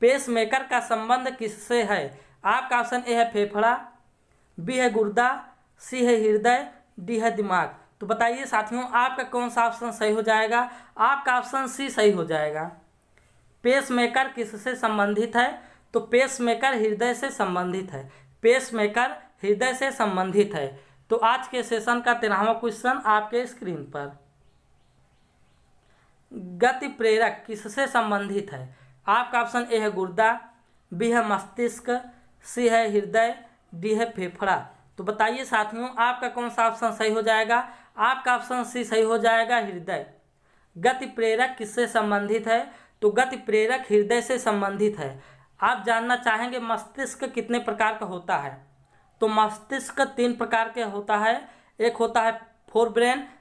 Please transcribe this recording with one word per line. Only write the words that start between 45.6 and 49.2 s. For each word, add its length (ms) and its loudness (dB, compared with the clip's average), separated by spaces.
आप 260 0
जानना 300 2
चाहेंगे 440 -2
मस्तिष्क 640 -6
कितने 340 -4
प्रकार 340 -2
का 120 -8
होता 300 -4
है, 200 -8